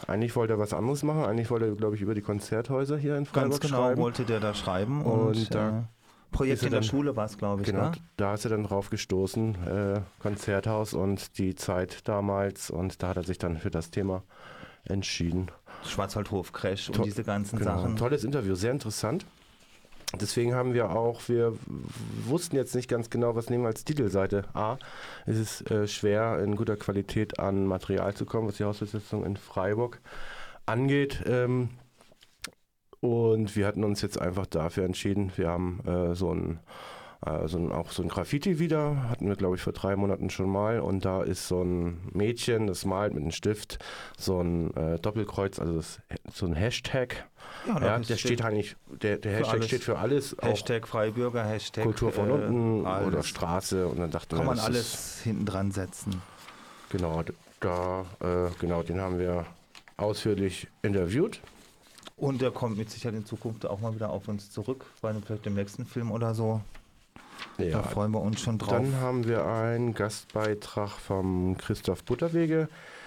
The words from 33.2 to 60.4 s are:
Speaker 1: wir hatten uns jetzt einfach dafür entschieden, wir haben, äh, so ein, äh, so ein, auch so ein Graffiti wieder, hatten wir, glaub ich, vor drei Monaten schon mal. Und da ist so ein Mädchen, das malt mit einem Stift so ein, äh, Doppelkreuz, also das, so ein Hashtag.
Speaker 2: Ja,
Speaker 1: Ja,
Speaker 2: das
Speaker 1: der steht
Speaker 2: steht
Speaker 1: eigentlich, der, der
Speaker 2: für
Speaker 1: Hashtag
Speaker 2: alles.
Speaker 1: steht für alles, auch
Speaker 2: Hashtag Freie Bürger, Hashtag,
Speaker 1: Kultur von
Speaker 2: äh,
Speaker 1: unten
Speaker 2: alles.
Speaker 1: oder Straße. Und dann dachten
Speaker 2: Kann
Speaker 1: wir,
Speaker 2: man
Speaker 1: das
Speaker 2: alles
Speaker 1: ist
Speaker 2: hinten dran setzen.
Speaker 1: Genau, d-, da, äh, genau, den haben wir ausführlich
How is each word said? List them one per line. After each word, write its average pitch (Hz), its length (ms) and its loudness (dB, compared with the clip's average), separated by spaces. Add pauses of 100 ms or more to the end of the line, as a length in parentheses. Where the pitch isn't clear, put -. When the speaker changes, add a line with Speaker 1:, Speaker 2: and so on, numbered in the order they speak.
Speaker 1:
wir 101 120 4
hatten 104 160 2
uns 104 180 2
jetzt - 180 -2
einfach 92 260 0
dafür 85 400 0
entschieden, 95 500 0
wir 87 140 2
haben, 90 360 0
äh, 87 300 2
so 87 180 0
ein, 85 260 -2 (640)
äh, 80 220 -2
so 85 100 -2
ein, 85 140 0
auch - 200 -2
so - 100 -4
ein 87 80 0
Graffiti 143 480 0
wieder, 147 520 2
hatten 120 180 -2
wir, 101 80 2
glaub 92 180 2
ich, 92 80 -2
vor - 120 -2
drei 98 220 0
Monaten 98 340 2
schon 95 200 0
mal. 104 300 2
Und 95 260 0
da 95 180 2
ist - 240 -2
so 90 140 2
ein 87 380 0 (140)
Mädchen, 110 540 2
das 92 180 -2
malt 98 280 2
mit 73 80 -2
einem 80 100 -2
Stift - 480 -2 (380)
so 92 240 0
ein, 85 340 2
äh, 80 240 0
Doppelkreuz, 101 600 -2
also 82 160 0
das, - 240 -6 (340)
so - 120 -4
ein 85 80 2
Hashtag. 120 720 -2 (420)
Speaker 2:
Ja, 233 120 0
Speaker 1:
Ja, 104 200 4
Speaker 2:
das 117 80 -4
Speaker 1:
der 117 100 0
steht 120 220 2
Speaker 2:
steht 117 60 0
Speaker 1:
eigentlich, 107 300 0 (260)
der, 104 160 2
der 107 140 -2
Speaker 2:
für 104 60 2
Speaker 1:
Hashtag 113 160 2
Speaker 2:
alles. 113 140 2
Speaker 1:
steht 123 160 0
für 117 160 0
alles, 135 400 0
auch - 80 -6
Speaker 2:
Hashtag 113 400 0
Freie 110 240 0
Bürger, 120 340 0
Hashtag, 107 380 -2
Speaker 1:
Kultur 113 280 2
von 101 180 2
Speaker 2:
äh, 127 40 4
Speaker 1:
unten 113 540 2
Speaker 2:
alles. 95 200 2
Speaker 1:
oder 87 160 2
Straße. 92 640 0
Und 71 120 -2
dann 87 100 0
dachten 82 260 -4
Speaker 2:
Kann 82 40 2
Speaker 1:
wir, - 80 2
Speaker 2:
man 120 100 2
Speaker 1:
das 107 80 0
Speaker 2:
alles 117 280 0
Speaker 1:
ist - 300 -8
Speaker 2:
hinten 107 220 0
dran 98 260 0
setzen. 92 500 -4 (680)
Speaker 1:
Genau, 82 340 0
d-, - 100 -6 (260)
da, 92 420 0 (180)
äh, 90 300 2 (100)
genau, 87 240 0
den 85 160 -2
haben 90 200 0
wir 87 260 0 (520)
ausführlich 98 720 0 (140)